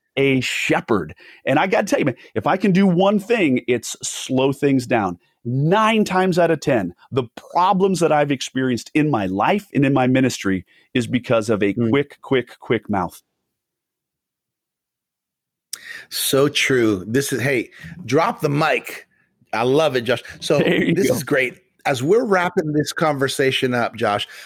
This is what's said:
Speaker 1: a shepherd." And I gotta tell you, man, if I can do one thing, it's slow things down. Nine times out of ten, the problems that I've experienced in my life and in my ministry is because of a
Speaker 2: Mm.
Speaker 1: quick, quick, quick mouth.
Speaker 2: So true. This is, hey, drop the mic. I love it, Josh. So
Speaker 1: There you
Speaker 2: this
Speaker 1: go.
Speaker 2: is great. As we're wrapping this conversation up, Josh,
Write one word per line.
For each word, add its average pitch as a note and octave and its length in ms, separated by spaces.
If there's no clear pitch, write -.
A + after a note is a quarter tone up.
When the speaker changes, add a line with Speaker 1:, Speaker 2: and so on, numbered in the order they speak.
Speaker 1:
a C3+ 240
shepherd." A#2+ 760
And C3+ 140
I F3+ 80
gotta G3 220
tell C#4+ 100
you, D3 80
man, B2 100
if G#2+ 120
I D#3 100
can F#3+ 160
do F#3+ 140
one G3 320
thing, F#3+ 500
it's A#2+ 340
slow C3 500
things C3+ 340
down. G2+ 320
Nine G3 600
times F#3 340
out E3+ 120
of D3+ 100
ten, G#2 340
the B2+ 140
problems F#3 640
that D#3 120
I've D3 180
experienced C3 600
in D3+ 180
my A2 140
life A2 500
and C#3 120
in C3+ 80
my B2+ 120
ministry B2 600
is A#2+ 140
because A2+ 420
of G#2+ 140
a G2+ 100
Speaker 2:
Mm. A#2 160
Speaker 1:
quick, C#3 320
quick, - 380
quick - 320
mouth. F#2 320
Speaker 2:
So - 400
true. A2 580
This C3+ 260
is, B2 80
hey, B2 300
drop C#3 360
the D3+ 80
mic. C#3+ 580
I G#2+ 100
love C#3 340
it, B2 60
Josh. A#2 200
So D3+ 180
Speaker 1:
There E3+ 260
you E3+ 100
Speaker 2:
this F3+ 140
Speaker 1:
go. - 60
Speaker 2:
is E3 100
great. C3 300
As C3 160
we're G#3 220
wrapping F3+ 480
this D3 200
conversation C3+ 800
up, A#2+ 240
Josh, G#2 320